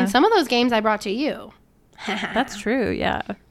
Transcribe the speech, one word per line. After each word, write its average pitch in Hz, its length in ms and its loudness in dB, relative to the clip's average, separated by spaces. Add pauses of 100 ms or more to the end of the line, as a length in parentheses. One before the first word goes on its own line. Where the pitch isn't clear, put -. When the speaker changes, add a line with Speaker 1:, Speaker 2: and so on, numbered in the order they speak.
Speaker 1:
and 196 80 2
some 247 160 4
of 440 60 6
those 359 160 4
games 240 260 2
I 220 80 4
brought 214 200 0
to 202 100 -6
you. 247 420 -4 (260)
<laughs> - 280 -18
Speaker 2:
That's 214 520 -4
true, 233 300 0
yeah. - 320 -2 (300)